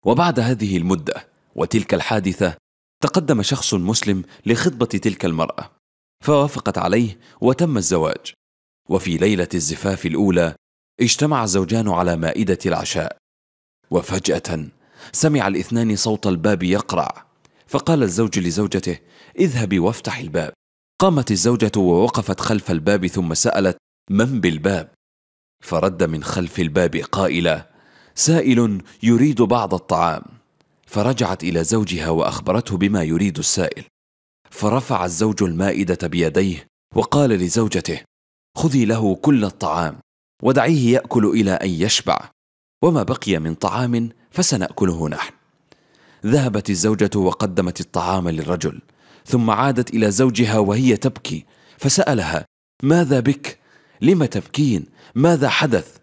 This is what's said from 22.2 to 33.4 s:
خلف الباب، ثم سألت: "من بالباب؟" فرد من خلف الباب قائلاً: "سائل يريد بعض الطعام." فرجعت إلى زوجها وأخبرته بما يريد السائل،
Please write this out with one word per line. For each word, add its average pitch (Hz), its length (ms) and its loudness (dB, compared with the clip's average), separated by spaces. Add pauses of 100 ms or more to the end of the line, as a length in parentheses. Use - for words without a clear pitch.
خلف 107 300 -2
الباب، 90 360 0
ثم 87 280 -2
سألت: 92 420 0 (340)
"من 113 300 2
بالباب؟" 85 480 0 (760)
فرد 87 380 0
من 80 220 -2
خلف 90 360 -6
الباب 82 360 0
قائلاً: 82 720 -2 (440)
"سائل 120 680 2 (200)
يريد 117 400 4
بعض 107 320 2
الطعام." 85 480 -2 (640)
فرجعت 104 580 -2
إلى 85 200 0
زوجها 87 460 -2
وأخبرته 92 640 -2
بما 98 260 0
يريد 82 360 0
السائل، - 460 -2 (640)